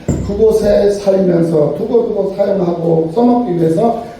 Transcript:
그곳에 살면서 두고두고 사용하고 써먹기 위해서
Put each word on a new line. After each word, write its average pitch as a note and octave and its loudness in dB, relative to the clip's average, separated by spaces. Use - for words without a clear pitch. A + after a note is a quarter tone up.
그곳에 G#3 2
살면서 E3+ 0
두고두고 G#3 -2
사용하고 E3+ 0
써먹기 A#3+ 0
위해서 F#3 0